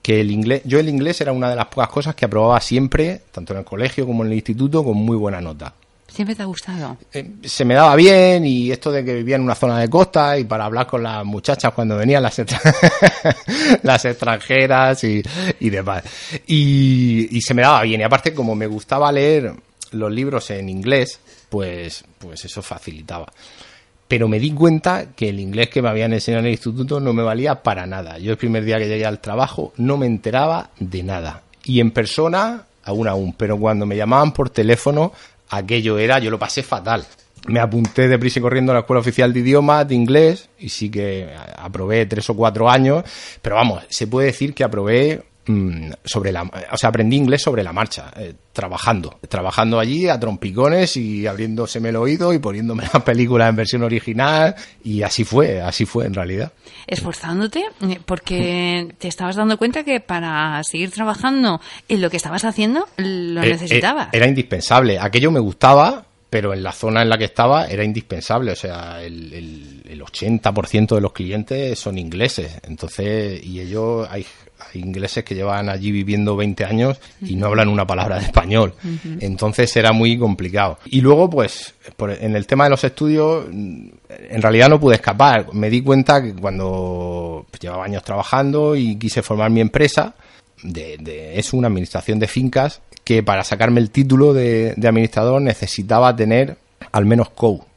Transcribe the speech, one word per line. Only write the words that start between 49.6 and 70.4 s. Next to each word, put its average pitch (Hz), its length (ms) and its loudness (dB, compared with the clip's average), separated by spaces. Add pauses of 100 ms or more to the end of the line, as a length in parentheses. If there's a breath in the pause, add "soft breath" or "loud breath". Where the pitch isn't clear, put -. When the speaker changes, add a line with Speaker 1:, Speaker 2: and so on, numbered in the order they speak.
Speaker 1:
allí 151 280 0
a 131 120 0
trompicones 120 760 0
y 107 300 -4
abriéndoseme 110 600 -4
el 113 80 -2
oído 160 360 0
y 160 60 2
poniéndome 113 460 -4
<laughs> - 80 -6
las - 100 4
películas 117 480 2
en 110 60 0
versión 113 260 -2
original, 131 720 0 (300 loud breath)
y 104 180 -4
así 101 220 -2
fue, 113 360 2
así 90 240 -4
fue - 220 -4
en 98 80 -6
realidad. 95 380 -6 (340 loud breath)
Speaker 2:
Esforzándote, 185 800 -6 (240)
eh, 180 180 -4
porque 175 920 -4
te 180 100 -10
estabas 185 260 -6
dando 214 240 0
cuenta 247 240 -2
que 269 160 -2
para 156 640 -4
seguir 175 300 -6
trabajando 220 680 -2 (280 loud breath)
en 214 120 0
lo 175 80 0
que 196 100 -4
estabas 175 260 -6
haciendo, 226 420 -2 (120)
lo 175 440 -4
Speaker 1:
Eh, - 40 2
eh, - 40 4
Speaker 2:
necesitabas. 165 600 0
Speaker 1:
era 117 160 4
indispensable, 120 720 2
aquello 123 320 2
me 143 80 2
gustaba, 139 640 4 (260)
pero 101 240 -2
en 95 80 -8
la 92 100 -8
zona 113 300 0
en 113 80 2
la 110 80 2
que 110 60 -2
estaba 135 420 2
era 101 180 -4
indispensable, 107 680 -4
o - 40 -6
sea, 85 460 -12
el, 85 320 -16
el, 76 540 -18
el 73 140 -18
ochenta 110 500 -2